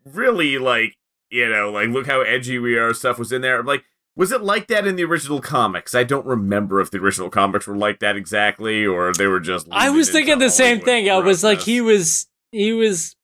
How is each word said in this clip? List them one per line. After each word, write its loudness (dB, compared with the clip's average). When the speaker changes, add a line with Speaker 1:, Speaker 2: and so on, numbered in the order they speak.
Speaker 1:
really, -2
like, 0
you 0
know, 0
like, -2
"Look -2
how 0
edgy -2
we 0
are" 2
stuff -2
was -8
in -2
there. 0
Like, -4
was 0
it -2
like -2
that 0
in -2
the -2
original -2
comics? -2
I 2
don't -4
remember 0
if -4
the -6
original -2
comics 0
were -8
like -2
that -2
exactly, -2
or 0
they 0
were 2
just -6
Speaker 2:
I 2
Speaker 1:
leaning 2
Speaker 2:
was 2
thinking 2
Speaker 1:
into 2
Speaker 2:
the 2
same 4
Speaker 1:
Hollywood -8
Speaker 2:
thing. 2
I 4
was 2
like, 4
Speaker 1:
grossness. -8
Speaker 2:
he 0
was, 2
he 0
was 0